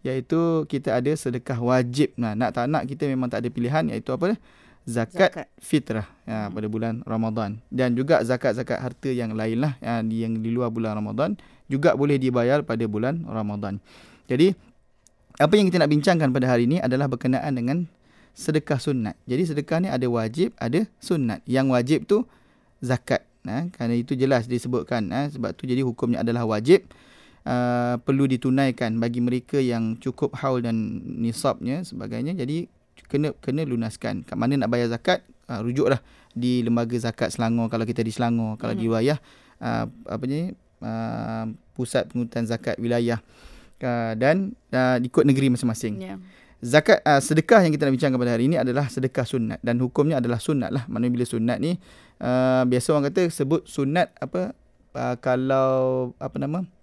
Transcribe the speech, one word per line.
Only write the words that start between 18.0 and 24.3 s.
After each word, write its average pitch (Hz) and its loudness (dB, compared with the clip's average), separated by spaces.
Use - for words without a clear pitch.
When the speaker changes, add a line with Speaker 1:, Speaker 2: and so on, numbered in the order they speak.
Speaker 1:
sedekah 151 -2
sunat. 120 -2
Jadi, 131 0
sedekah 156 -2
ni 190 0
ada 127 -2
wajib, 120 0
ada 156 0
sunat. 131 -2
Yang 131 2
wajib 127 2
tu 208 2
zakat. 123 -2
Ha, 123 -6
kerana 117 -4
itu 120 -2
jelas 131 2